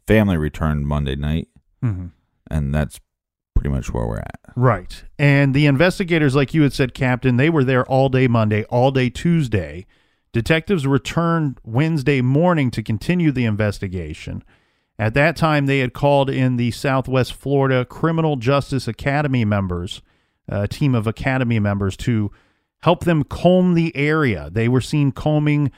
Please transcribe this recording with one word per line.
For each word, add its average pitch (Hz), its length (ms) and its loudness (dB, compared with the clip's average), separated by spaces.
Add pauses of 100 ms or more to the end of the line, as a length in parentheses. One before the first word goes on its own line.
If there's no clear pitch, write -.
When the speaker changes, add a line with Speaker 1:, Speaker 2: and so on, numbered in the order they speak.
Speaker 1:
Family 104 300 4
returned 76 500 -2
Monday 71 280 -2
night. 73 320 -4 (360)
Speaker 2:
Mm-hmm. 90 240 -4 (420)
Speaker 1:
And 73 260 -2
that's 76 240 -4 (560)
pretty - 140 0
much 65 240 -4
where 58 140 -4
we're 55 100 -6
at. 50 220 -12 (160)
Speaker 2:
Right. 117 480 0 (140)
And 143 360 4
the 147 140 4
investigators, 156 680 2
like 143 180 0
you 156 100 4
had 139 100 2
said, 131 200 -2
Captain, 127 440 0
they 143 120 2
were 156 140 2
there 127 220 2
all 135 240 0
day 131 180 2
Monday, 107 380 2
all 123 260 0
day 127 180 0
Tuesday. 123 760 -2 (480)
Detectives 160 540 0
returned 160 760 0
Wednesday 143 580 0
morning 139 500 2
to - 120 -6
continue 160 480 0
the 127 140 -2
investigation. 95 960 -4 (540)
At 110 180 -2
that 147 200 2
time, 151 300 2
they 139 140 2
had 127 140 -2
called 139 360 2
in 131 280 0
the 120 140 0
Southwest 131 640 -2
Florida 135 520 0
Criminal 160 500 0
Justice 135 520 -2
Academy 135 580 -2
members, 95 560 -2 (460)
a 101 200 -4
team 143 280 0
of 110 120 0
academy 120 520 -2
members, 101 380 -2
to 110 340 -2 (520)
help 175 200 0
them 156 200 2
comb 180 500 2
the 165 220 0
area. 135 560 -2
They 113 160 0
were 123 140 2
seen 143 300 0
combing 147 680 0